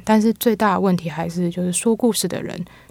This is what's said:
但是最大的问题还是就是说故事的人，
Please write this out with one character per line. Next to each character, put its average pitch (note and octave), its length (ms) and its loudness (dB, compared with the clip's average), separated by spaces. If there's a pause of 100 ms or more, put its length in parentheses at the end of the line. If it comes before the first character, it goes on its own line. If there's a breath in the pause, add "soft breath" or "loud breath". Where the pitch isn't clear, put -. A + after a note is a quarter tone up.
但 G#3+ 180 6
是 A3 120 4
最 G#3+ 240 0
大 G#3 180 2
的 F#3 60 0
问 F#3 160 2
题 E3+ 120 -4
还 E3 200 -6
是 F3 200 -2
就 F3 140 -4
是 F3+ 100 -2
说 A3+ 220 0
故 A3 180 0
事 F#3+ 140 -2
的 - 160 -6
人， - 180 -8 (300 soft breath)